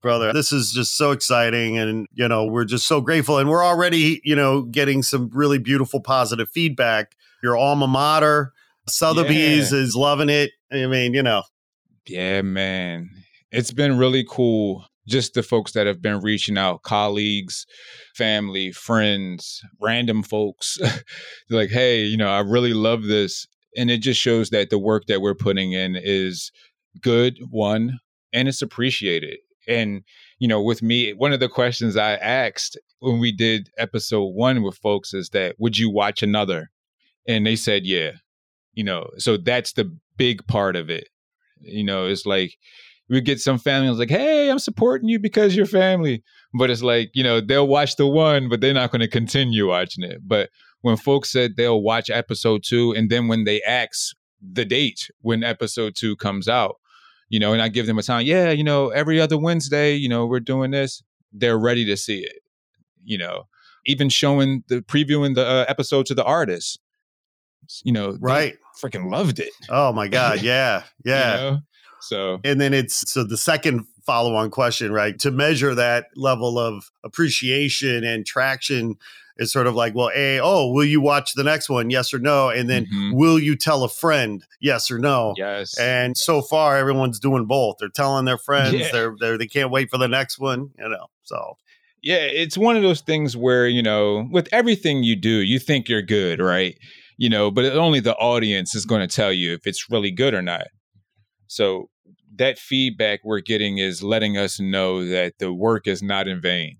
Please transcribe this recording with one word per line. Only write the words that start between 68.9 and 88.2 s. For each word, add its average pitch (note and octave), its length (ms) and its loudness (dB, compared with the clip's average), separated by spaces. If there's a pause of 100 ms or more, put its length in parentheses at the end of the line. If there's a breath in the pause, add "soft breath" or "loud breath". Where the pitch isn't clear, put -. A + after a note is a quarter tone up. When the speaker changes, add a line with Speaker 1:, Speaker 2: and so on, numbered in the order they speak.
Speaker 2:
loved C3 300 -2
it. D#2 100 -8 (180)
Speaker 1:
Oh, C3+ 240 2
my G#2+ 160 -2
God. A2 340 0
Speaker 2:
<laughs> - 0 -
Speaker 1:
Yeah. A#2+ 420 0 (200)
Yeah. B2+ 300 2
Speaker 2:
You C3+ 160 -2
know? C#3+ 80 -2 (440 soft breath)
So F#2+ 420 -6
Speaker 1:
And C#3 160 0
then C#3 120 2
it's, - 400 -2
so C3 120 -2
the G#2+ 120 -6
second D3 480 0 (220)
follow-on A#2 440 0
question, A#2+ 400 -2
right? G#2 280 -2
To C#3 120 0
measure C#3 440 2
that A#2+ 320 0 (100)
level B2 420 0
of A2+ 320 -4 (140)
appreciation C3 1000 -2
and A2+ 200 -4
traction B2+ 720 -2 (420 loud breath)
is - 160 -4
sort B2+ 140 2
of B2 80 0
like, A#2 200 0
well, A#2+ 220 0
A, C3+ 240 0
oh, D3+ 320 2
will C#3+ 120 4
you D3 180 4
watch C#3+ 320 2
the C#3 100 -2
next D3+ 240 0
one? A#2+ 220 0
Yes B2+ 240 0
or C3+ 40 -2
no? C#3 300 2
And A#2+ 220 -2
then B2 160 0
Speaker 2:
Mm-hmm. G2 300 -4
Speaker 1:
will D#3+ 220 6
you D3 160 2
tell C#3 300 0
a A#2 40 -2
friend? B2 540 0 (180 soft breath)
Yes C3+ 300 0
or A#2+ 80 -6
no? A#2+ 380 2
Speaker 2:
Yes. G2+ 420 -6
Speaker 1:
And B2 380 0
so D#3 260 0
far, D3+ 360 2
everyone's C3+ 420 0
doing C3+ 260 2
both. A#2+ 320 2
They're G#2 120 -8
telling C3+ 340 0